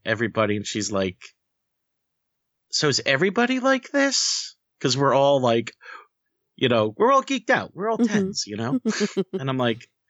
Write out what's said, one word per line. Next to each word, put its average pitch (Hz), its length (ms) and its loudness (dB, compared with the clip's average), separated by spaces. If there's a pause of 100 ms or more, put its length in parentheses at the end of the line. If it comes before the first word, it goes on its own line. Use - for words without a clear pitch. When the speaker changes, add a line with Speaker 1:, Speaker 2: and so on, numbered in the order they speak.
Speaker 1:
everybody, 107 520 0
and 101 100 -8
she's 107 260 -4
like, 95 260 -2 (1500)
"So - 180 0
is 131 180 0
everybody 208 540 0
like 262 300 0
this?" - 680 -2 (240)
'Cause 131 160 0
we're 139 180 2
all, 139 260 4
like, 117 340 0 (840)
you 127 120 2
know, 110 280 2
we're 240 160 4
all 269 100 4
geeked 269 280 -4
out. 131 240 -2
We're 202 160 -6
all 220 80 -2
Speaker 2:
Mm-hmm. 208 340 2
Speaker 1:
tens, - 140 -6
you 101 100 -8
know? 135 280 -2
Speaker 2:
<laughs> 202 540 -2
Speaker 1:
And 135 120 -4
I'm 131 80 -2
like, 120 300 -2 (220)